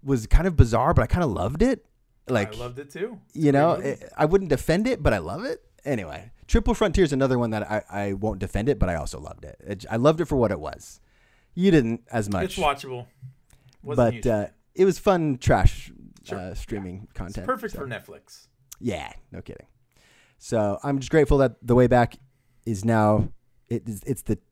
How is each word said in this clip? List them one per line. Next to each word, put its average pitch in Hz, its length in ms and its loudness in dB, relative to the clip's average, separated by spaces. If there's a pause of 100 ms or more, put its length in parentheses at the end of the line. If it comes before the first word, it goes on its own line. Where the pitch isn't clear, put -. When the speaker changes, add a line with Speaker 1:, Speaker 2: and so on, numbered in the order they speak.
Speaker 1:
was 135 240 0
kind 165 200 6
of 175 80 -2
bizarre, 123 380 4
but 139 80 4
I 107 60 2
kinda 180 180 0
loved 110 360 -2
it. 247 240 2 (440)
Like, 107 260 0
Speaker 2:
I - 20 -12
loved 123 220 -10
it 143 120 -16
too. 208 280 -10 (100)
It's - 60 -20
Speaker 1:
you 156 140 2
Speaker 2:
a - 20 4
great 139 80 4
Speaker 1:
know, 160 180 4
Speaker 2:
movie. 135 120 -6
Speaker 1:
it, - 280 -10
I 147 80 2
wouldn't 185 240 2
defend 165 380 0
it, 254 160 -2
but 139 100 2
I 104 40 0
love 95 260 -8
it. - 200 -8 (220)
Anyway, 98 460 -8 (160)
Triple 233 260 2
Frontier 190 320 2
is 143 80 -2
another 131 260 2
one 117 120 -2
that 107 180 -4
I, 107 200 -4
I 101 240 -6
won't 98 260 -4
defend 101 280 -4
it, 135 100 0
but 95 120 2
I 87 60 -4
also 67 260 -10
loved - 240 -16
it. - 100 -18 (100)
It, 101 240 -12
I 113 60 -4
loved 151 240 2
it 170 60 0
for 151 100 -4
what 117 160 2
it 87 80 -4
was. - 400 -14 (560)
You 185 160 4
didn't 117 300 4 (100)
as 107 180 -2
much. 98 160 -2
Speaker 2:
It's 190 120 -8
watchable. 139 480 -4 (760)
Wasn't 123 260 0
Speaker 1:
But, 113 60 0
Speaker 2:
huge 117 140 -4
Speaker 1:
uh, 107 180 0
Speaker 2:
fan. - 60 -14 (240)
Speaker 1:
it 185 100 4
was 190 140 2
fun 160 380 2
trash, - 540 2 (320)
Speaker 2:
Sure. - 140 -10
Speaker 1:
uh, 92 180 -10
streaming 95 400 -10 (120)
Speaker 2:
Yeah. - 60 -20
Speaker 1:
content, 98 240 -10
Speaker 2:
It's 92 80 -10
perfect 254 280 -6
Speaker 1:
so. - 60 -12
Speaker 2:
for 139 80 -10
Netflix. - 600 -16 (340)
Speaker 1:
Yeah, 82 320 -6 (180)
no 87 100 -14
kidding. - 260 -18 (680)
So 104 460 -2
I'm 143 160 -2
just 127 120 -10
grateful 147 260 6
that 131 180 2 (100)
The 120 100 4
Way 123 120 6
Back 120 300 4 (480)
is 101 180 -4
now, 107 460 4 (400)
it 117 180 -6
is, 104 180 -10
it's - 180 -6
the 107 140 -2 (140)